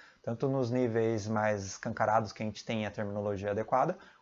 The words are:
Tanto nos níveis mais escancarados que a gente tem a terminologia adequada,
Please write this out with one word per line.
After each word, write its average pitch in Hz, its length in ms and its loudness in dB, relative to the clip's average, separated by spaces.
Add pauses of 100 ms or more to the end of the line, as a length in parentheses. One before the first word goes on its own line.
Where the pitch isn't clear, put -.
(220)
Tanto 120 260 -2
nos 131 240 2
níveis 113 560 2
mais 107 380 0
escancarados 107 680 0
que - 100 -10
a 110 40 -4
gente 107 180 -8
tem 110 220 -2
a 101 60 -4
terminologia 104 600 -2
adequada, 131 460 0 (240)